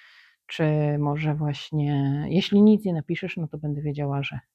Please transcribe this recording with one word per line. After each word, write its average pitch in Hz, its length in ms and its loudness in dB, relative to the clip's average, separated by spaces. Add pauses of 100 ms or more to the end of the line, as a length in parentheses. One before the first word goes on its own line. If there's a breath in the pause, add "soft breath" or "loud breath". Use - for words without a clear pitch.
(480 soft breath)
czy 151 520 0
może 147 360 0
właśnie, 147 920 -2
jeśli 196 320 4
nic 214 240 6
nie 180 80 0
napiszesz, 165 440 -6
no 160 100 -4
to 156 100 -12
będę 147 240 -6
wiedziała, 143 420 -4
że 135 160 -10 (160)